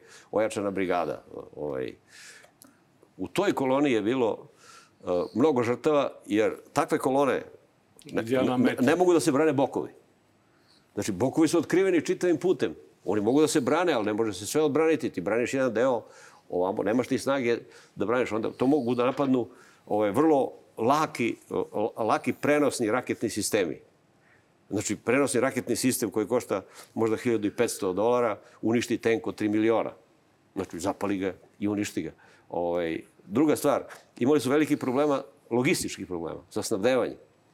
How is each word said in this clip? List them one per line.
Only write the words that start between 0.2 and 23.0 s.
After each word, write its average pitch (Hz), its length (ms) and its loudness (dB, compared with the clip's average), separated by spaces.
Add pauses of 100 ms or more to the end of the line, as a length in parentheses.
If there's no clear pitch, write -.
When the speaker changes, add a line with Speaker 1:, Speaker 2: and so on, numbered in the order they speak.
Speaker 1:
ojačana 104 400 -2
brigada, 87 520 -2 (100)
o-, - 220 -14
ovaj. 65 380 -6 (1200)
U 92 100 -8
toj 190 260 0
koloni 135 380 2
je 110 100 2
bilo, 113 360 0 (680)
e, - 20 -12 (300)
mnogo 131 280 4
žrtava, 127 480 0 (140)
jer 101 300 2 (180)
takve 160 240 0
kolone 131 460 0 (640)
ne, 113 160 -4
Speaker 2:
Idealna 127 360 0
Speaker 1:
ne, 123 60 4
Speaker 2:
meta. 131 200 2
Speaker 1:
ne 147 120 4
mogu 175 180 4
da 160 60 6
se 151 120 0
brane 151 220 4
bokovi. 127 360 -2 (1040)
Znači, 104 180 -4
bokovi 127 360 2
su 165 100 2
otkriveni 165 480 2
čitavim 180 320 0
putem. 135 380 0 (300)
Oni 101 160 0
mogu 127 200 4
da 156 60 4
se 156 140 2
brane, 156 320 2
ali 110 120 0
ne 104 80 0
može 107 200 -2
se 98 120 -10
sve 147 160 0
odbraniti. 151 480 2
Ti - 120 -8
braniš 110 320 -2
jedan 131 200 0
deo, 120 300 2 (460)
ovamo, 95 340 -2
nemaš 117 240 0
ti 127 120 -2
snage 120 380 0 (380)
da 101 100 -2
braniš. 117 260 0
Onda 113 200 -2
to 127 160 0
mogu 127 280 2
da 120 100 0
napadnu, 131 420 0 (400)
ovaj, 107 240 0
vrlo 143 400 2 (260)
laki, 131 580 0 (140)
o, - 540 -4
laki 127 300 0
prenosni 135 580 0
raketni 120 380 -2